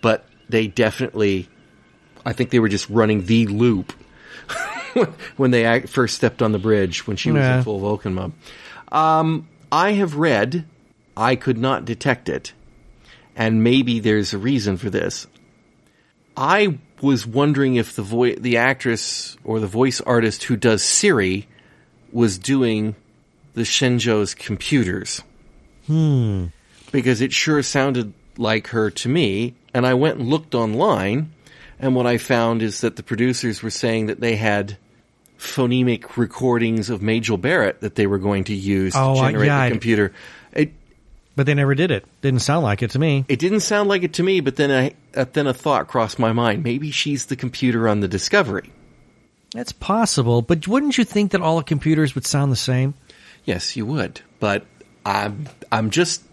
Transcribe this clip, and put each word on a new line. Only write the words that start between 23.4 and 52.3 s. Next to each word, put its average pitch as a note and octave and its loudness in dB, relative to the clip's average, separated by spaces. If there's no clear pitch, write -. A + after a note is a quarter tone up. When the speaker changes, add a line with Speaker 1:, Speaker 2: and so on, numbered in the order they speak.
Speaker 1:
the A#2 -2
Shenzhou's A2+ 2
computers. G2 -2
Speaker 2:
Hmm. B2+ 2
Speaker 1:
Because B2 2
it C3 0
sure D3+ 0
sounded C3 -2
like A2 -2
her A2 0
to - -6
me, A#2+ 0
and B2 2
I B2+ 4
went C#3 2
and A#2 -4
looked D3+ -2
online, A#2 0
and C3 0
what B2+ 2
I A#2+ 2
found A#2 0
is G#2+ -6
that A#2 -2
the G#2+ -14
producers A#2+ -2
were A2+ -6
saying A2+ -2
that G#2+ -6
they A2+ 0
had G#2 -2
phonemic B2 -2
recordings A#2 0
of G2+ -4
Majel A2 0
Barrett G#2+ 0
that G#2 -6
they G#2 2
were G2 0
going G2 -2
to G#2+ -4
use F#2+ 0
Speaker 2:
Oh, C3+ 2
Speaker 1:
to C3 2
Speaker 2:
I, C3 2
Speaker 1:
generate G#2+ 2
Speaker 2:
yeah, C#3+ 2
Speaker 1:
the C3+ 2
Speaker 2:
I B2 0
Speaker 1:
computer. G#2+ 0
It D3+ 0
Speaker 2:
But C#3 0
they D3 2
never C#3 2
did D#3+ 0
it. G#2 -2
Didn't C3 2
sound D3+ 0
like G2+ 0
it A#2 -4
to B2+ -2
me. C#3+ 2
Speaker 1:
It C3 0
didn't G3 2
sound G#3 0
like F#3+ 0
it E3+ -4
to E3+ -2
me, F#3 2
but C3 -2
then C#3+ 2
I, C3 2
uh, B2+ 0
then D3 0
a C3 0
thought C3+ -2
crossed A2 -2
my A2+ 2
mind. A#2 0
Maybe C#3 -4
she's C#3+ -4
the C3+ -6
computer A#2 0
on G#2 2
the G2 0
Discovery. G2+ -2
Speaker 2:
That's A#3+ -10
possible, C3 0
but D#3+ 0
wouldn't C4+ 0
you A#3 4
think G#3 -2
that F#3+ 2
all E3 2
the D3+ -2
computers D#3 0
would C3 -4
sound C#3+ 0